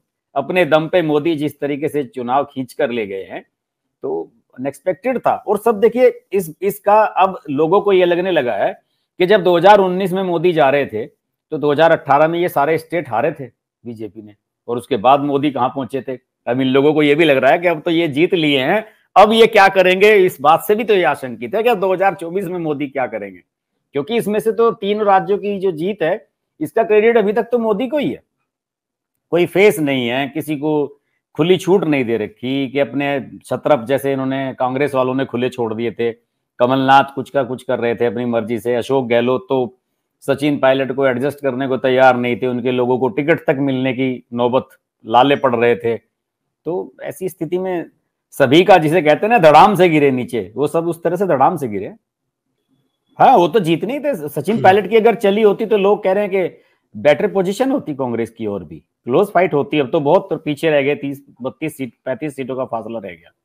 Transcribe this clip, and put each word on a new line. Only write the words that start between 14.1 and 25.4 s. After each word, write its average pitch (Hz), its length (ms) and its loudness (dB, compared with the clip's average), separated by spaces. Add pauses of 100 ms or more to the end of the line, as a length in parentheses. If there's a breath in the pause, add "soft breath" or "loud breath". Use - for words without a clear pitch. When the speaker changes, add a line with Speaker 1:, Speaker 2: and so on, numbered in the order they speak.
Speaker 1:
ने, 104 140 -20 (320)
और 120 100 -4
उसके 120 200 -4
बाद 127 220 4
मोदी 143 320 -2
कहाँ 127 180 -2
पहुंचे 131 320 -8
थे। 127 180 -12 (280)
अब 123 140 -2
इन 131 60 0
लोगों 139 260 4
को 156 100 2
ये 147 120 4
भी 160 80 2
लग 147 140 4
रहा 131 140 4
है 175 80 2
कि 175 80 -2
अब 165 140 -2
तो 180 100 -4
ये 165 160 0
जीत 151 260 0
लिए 151 260 0
हैं, 190 260 -2 (320 soft breath)
अब 214 160 6
ये 226 140 6
क्या 196 200 6
करेंगे। 190 480 4
इस 185 260 2
बात 156 220 4
से 214 120 0
भी 233 80 -4
तो 214 100 0
ये 185 100 2
आशंकित 123 520 -4
है 220 80 -2
कि 233 60 2
अब 226 100 0
दो 190 140 0
हज़ार 185 200 0
चौबीस 170 320 -8
में 180 140 -6
मोदी 147 280 -4
क्या 131 200 -4
करेंगे, 101 320 -10 (540)
क्योंकि 214 220 -4
इसमें 208 240 -2
से 214 120 -2
तो 226 200 0
तीन 202 300 -4
राज्यों 196 360 2
की 202 220 -6